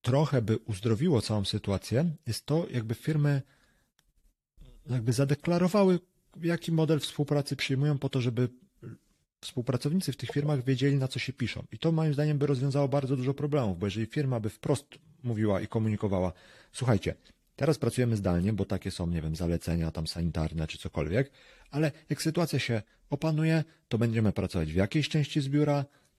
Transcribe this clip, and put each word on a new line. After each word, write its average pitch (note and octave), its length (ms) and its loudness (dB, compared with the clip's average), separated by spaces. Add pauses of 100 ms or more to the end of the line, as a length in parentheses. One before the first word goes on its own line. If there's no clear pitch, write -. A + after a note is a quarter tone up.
trochę C3+ 400 2
by G#2+ 140 2
uzdrowiło A2+ 640 0
całą G#2 240 0
sytuację, G#2+ 640 0 (160)
jest - 200 -6
to, D#3+ 240 0
jakby A2+ 240 -2
firmy D3 480 0 (1500)
jakby B2 220 0
zadeklarowały, F3 880 2 (440)
jaki E3+ 300 -2
model D#3+ 280 4
współpracy C#3+ 560 -2
przyjmują C#3 420 0
po C3+ 100 -4
to, C3 120 0
żeby B2 280 0 (920)
współpracownicy C#3 720 -2
w - 40 -6
tych - 140 -8
firmach C#3+ 340 0
wiedzieli, C3+ 320 2
na C3 120 0
co - 100 -6
się B2+ 140 -6
piszą. - 400 -4
I A2 60 -14
to E3 140 0
moim D#3+ 220 2
zdaniem D3 240 0
by C#3+ 80 2
rozwiązało C#3 420 2
bardzo C#3 280 0
dużo B2+ 180 0
problemów, C3+ 440 0
bo G2+ 80 0
jeżeli G#2 200 -2
firma C3 340 -2
by G#2 100 -2
wprost - 360 -2 (360)
mówiła G#2+ 380 2
i G2+ 80 -8
komunikowała: G2+ 640 0 (400)
„Słuchajcie, G#2+ 420 0 (420)
teraz C#3+ 220 0
pracujemy A#2 380 0
zdalnie, F#2+ 360 2
bo G2 120 0
takie F#2+ 260 -4
są, F2 160 -4
nie E2+ 160 -2
wiem, D#2 140 -4
zalecenia E2+ 540 -2
tam D#2+ 160 -6
sanitarne D#2+ 600 -2
czy - 120 -10
cokolwiek, E2 520 -2 (400)
ale D3 220 -2 (160)
jak C#3+ 140 -4
sytuacja D#3 360 0
się A2+ 240 -2 (280)
opanuje, D#3+ 540 2 (240)
to A2 100 0
będziemy A2+ 340 4
pracować E2+ 400 0
w E2 40 0
jakiejś G#2+ 320 2
części D3+ 320 0
z C3+ 80 -2
biura, C#3+ 360 2 (340)